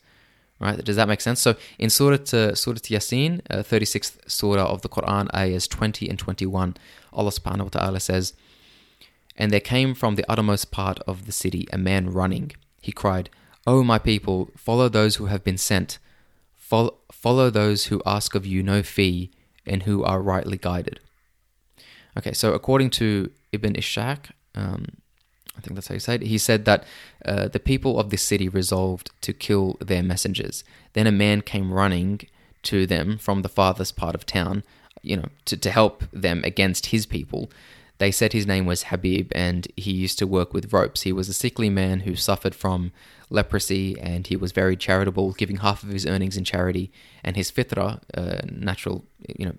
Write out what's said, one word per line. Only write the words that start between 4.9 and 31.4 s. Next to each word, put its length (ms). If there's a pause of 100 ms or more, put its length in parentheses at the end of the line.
ayahs 340
twenty 400
and 100
twenty-one, 600 (340)
Allah 200
subhanahu 320
wa 60
ta'ala 300
says, 340 (1000)
And 160
there 80
came 340
from 220
the 140
uttermost 420
part 360
of 180
the 60
city 420
a 40
man 340
running. 400 (300)
He 100
cried, 380 (360)
'O 180
my 140
people, 580
follow 340
those 260
who 100
have 180
been 140
sent. 400 (580)
Fol-, 440 (260)
"Follow 240
those 380
who 140 (160)
ask 180
of 100
you 160
no 180 (160)
fee 360 (340)
and 180
who 140 (140)
are 100 (120)
rightly 260 (100)
guided." 300 (1160)
Okay, 240
so 120
according 360 (100)
to 320 (200)
Ibn 220
Ishaq, 480 (340)
um, 260 (760)
I 40
think 140
that's 140
how 80
you 100
say 80
it, 60 (140)
he 40 (100)
said 160
that, 160 (500)
uh, 240
the 160
people 280
of 100
this 220
city 160 (140)
resolved 460 (180)
to 60 (140)
kill 320 (120)
their 220
messengers. 520 (320)
Then 120
a 180
man 160